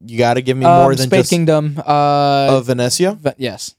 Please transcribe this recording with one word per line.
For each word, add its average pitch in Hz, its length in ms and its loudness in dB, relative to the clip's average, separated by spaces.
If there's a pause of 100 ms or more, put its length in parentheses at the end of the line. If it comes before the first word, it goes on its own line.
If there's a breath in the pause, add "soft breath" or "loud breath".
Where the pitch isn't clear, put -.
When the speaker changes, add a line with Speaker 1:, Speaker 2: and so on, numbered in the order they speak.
Speaker 1:
you 113 180 -12
gotta 120 220 2
give 127 160 -4
me 131 100 -4
more 175 260 4
Speaker 2:
Um, 135 40 0
Speaker 1:
than 131 120 -2
Speaker 2:
Space 180 140 2
Speaker 1:
just - 80 -2
Speaker 2:
Kingdom. 156 540 0
Uh, 143 640 0 (100)
Speaker 1:
of 117 80 -4
Venetia? 127 540 -2
Speaker 2:
Ve-, 143 180 -4
yes. 123 400 -10